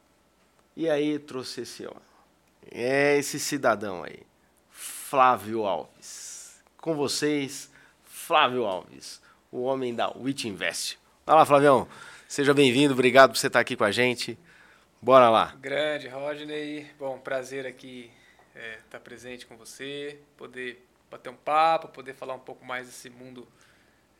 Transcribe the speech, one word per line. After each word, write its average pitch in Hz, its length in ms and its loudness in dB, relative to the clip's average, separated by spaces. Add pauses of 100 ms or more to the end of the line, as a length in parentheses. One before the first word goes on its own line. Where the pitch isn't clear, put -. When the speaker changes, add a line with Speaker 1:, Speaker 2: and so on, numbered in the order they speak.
(760)
Speaker 1:
E 160 100 -2
aí, 151 300 0
trouxe 131 440 -10
esse, - 260 -14
ó, - 60 -14 (800)
é 139 460 2
esse 139 220 -4
cidadão 107 640 -2
aí, - 180 -16 (480)
Flávio 113 960 0
Alves. - 960 -10 (160)
Com 165 180 -4
vocês, 147 760 -4 (320)
Flávio 127 600 0
Alves, 92 540 -8 (320)
o 127 120 -6
homem 127 320 -4
da 110 200 -4
Witch 135 300 -6
Invest. 90 540 -6 (260)
Vai 147 100 4
lá, 156 100 8
Flavião. 139 420 6 (400)
Seja 143 260 0
bem-vindo, 139 400 4
obrigado 127 380 8
por - 80 -6
você - 80 -2
estar 123 120 2
aqui 117 160 0
com 117 80 0
a 104 80 2
gente. 120 460 -2 (640)
Bora 127 280 8
lá. 104 320 4
Speaker 2:
Grande, 139 480 -6
Rodney. 151 760 -10 (140)
Bom, 135 200 -8
prazer 131 460 -8
aqui, 123 460 -16 (420)
é, 113 260 -16 (100)
tá 123 100 -18
presente 123 460 -18
com 120 100 -20
você, 143 640 -14 (160)
poder 127 500 -14 (240)
bater - 200 -16
um 123 80 -18
papo, 160 500 2
poder 131 260 -16
falar 131 200 -10
um 127 60 -12
pouco 127 260 -18
mais 127 220 -10
desse 123 220 -20
mundo 123 380 -20 (720)